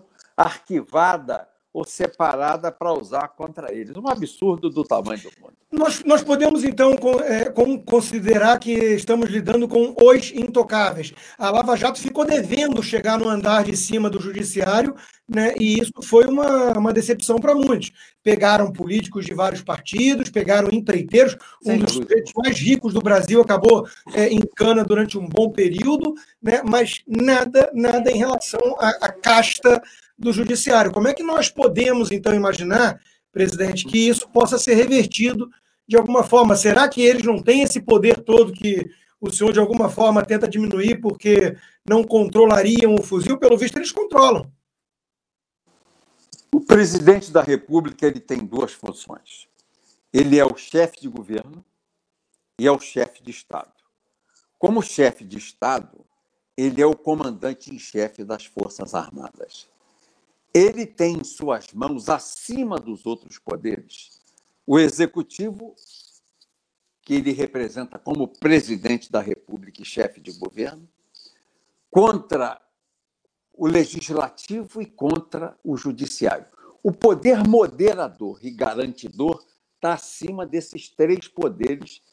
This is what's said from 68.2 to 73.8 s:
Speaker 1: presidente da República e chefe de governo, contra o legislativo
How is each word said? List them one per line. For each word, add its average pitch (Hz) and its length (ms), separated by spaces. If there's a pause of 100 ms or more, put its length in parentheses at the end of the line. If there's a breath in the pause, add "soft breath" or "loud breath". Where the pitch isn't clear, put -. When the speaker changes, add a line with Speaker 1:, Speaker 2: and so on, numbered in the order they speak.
Speaker 1:
presidente 120 840
da 107 100
República 101 640
e - 20
chefe 104 340
de 87 120
governo, 117 580 (1000 soft breath)
contra 175 680 (960)
o 160 120
legislativo 165 1120